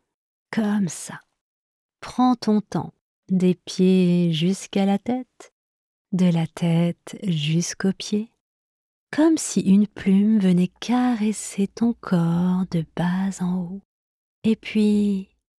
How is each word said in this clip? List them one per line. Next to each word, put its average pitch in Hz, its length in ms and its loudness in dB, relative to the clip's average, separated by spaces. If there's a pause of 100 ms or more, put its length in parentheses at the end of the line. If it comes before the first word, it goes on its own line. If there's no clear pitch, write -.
(520)
comme 208 360 -2
ça. - 320 -12 (800)
Prends 254 360 0
ton 214 260 0
temps, 160 320 -8 (360)
des 180 260 2
pieds 180 800 2
jusqu'à 190 520 -2
la 196 120 2
tête, - 560 -8 (580)
de 185 140 2
la 165 220 2
tête 170 760 -2
jusqu'aux 170 720 -2
pieds, - 380 -6 (800)
comme 311 260 4
si - 240 -4
une 202 260 4
plume 202 520 2
venait 180 400 2
caresser 220 880 -2
ton 233 260 -2
corps 180 800 0
de 165 140 -2 (100)
bas 185 340 -2 (120)
en 180 160 -4
haut, 185 240 -8 (640)
et 220 120 2
puis 208 720 0 (300)